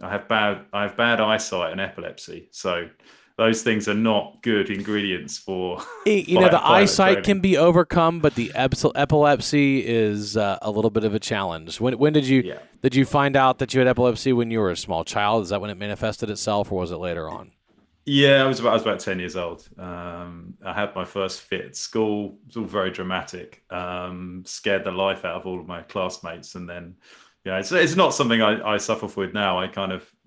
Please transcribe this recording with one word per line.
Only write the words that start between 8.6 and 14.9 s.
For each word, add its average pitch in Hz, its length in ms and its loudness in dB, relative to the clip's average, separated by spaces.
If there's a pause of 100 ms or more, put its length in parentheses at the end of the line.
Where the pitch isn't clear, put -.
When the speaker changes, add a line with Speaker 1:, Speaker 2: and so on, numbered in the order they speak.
Speaker 2:
epilepsy 143 880 4
is, 104 520 0
uh, 101 240 0
a 107 100 -4
little 110 180 2
bit 107 140 0
of 107 100 0
a 107 60 0
challenge. 85 640 -6
When, 123 160 0
when 147 160 4
did 151 120 4
you, 131 200 4
Speaker 1:
Yeah. 82 140 -10 (220)
Speaker 2:
did 131 140 0
you 135 80 6
find 139 320 2
out 131 240 4
that 120 140 -4
you 131 80 2
had 127 80 4
epilepsy 123 420 2
when 120 200 2
you 113 80 0
were 95 120 2
a 85 60 -4
small 85 260 -4